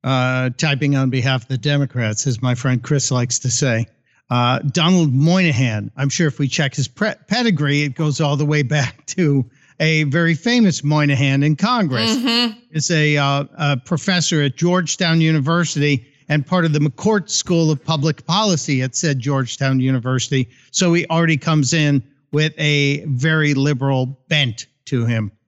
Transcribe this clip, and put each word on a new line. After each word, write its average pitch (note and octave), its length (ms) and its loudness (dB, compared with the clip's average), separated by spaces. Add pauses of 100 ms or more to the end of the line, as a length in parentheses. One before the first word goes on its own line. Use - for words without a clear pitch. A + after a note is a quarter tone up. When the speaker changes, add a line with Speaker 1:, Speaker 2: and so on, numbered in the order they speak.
Speaker 1:
uh, B2+ 540 0
typing C#3+ 380 0
on C3+ 140 0
behalf B2+ 320 0
of - 60 -20
the B2+ 100 -4
Democrats, B2 680 -2
as B2 160 -2
my B2+ 120 0
friend B2+ 280 -2
Chris - 280 -2
likes B2+ 300 -2
to C3 100 -2
say, A#2 360 0 (440)
uh, B2 280 2 (120)
Donald E3+ 420 2
Moynihan. C3+ 840 2
I'm C#3 120 -2
sure E3 180 -2
if C#3 120 -4
we C#3 100 -2
check C#3 260 -2
his C3 120 -2
pre-, - 280 -4 (140)
pedigree, D3+ 540 0
it C#3+ 120 -4
goes D3+ 260 -2
all D3 160 0
the D3 100 0
way D3 160 0
back C#3 440 -4
<laughs> - 100 -12
to C#3+ 320 0 (320)
a D#3 240 2
very E3 300 0
famous A3+ 500 2
Moynihan C#3+ 600 2
in D3+ 120 2
Congress. A3 600 0
Speaker 2:
Mm-hmm. A#3 420 -2 (140)
Speaker 1:
It's D#3 180 -4
a, D3+ 260 2
uh, C#3 280 0 (140)
a C#3+ 180 0
professor E3 680 -2
at C#3 140 -2
Georgetown E3+ 640 0
University D#3 880 0 (220)
and D3 180 0
part F3+ 180 0
of D#3+ 80 2
the D3 80 0
McCourt G3+ 500 0
School E3 400 0
of D3 140 -2
Public D#3 420 -2
Policy E3 560 0
at B2+ 120 -4
said C#3+ 240 -2
Georgetown C3 640 -2
University. C3 680 0 (240)
So F3 200 2
he E3+ 160 0
already E3 300 2
comes D3+ 340 0
in D3 300 2 (300)
with D#3 260 0
a D3 480 0
very D3 480 0
liberal C3+ 520 0 (220)
bent C#3 380 -2 (200)
to A#2+ 200 -2
him. A2 260 -2 (160)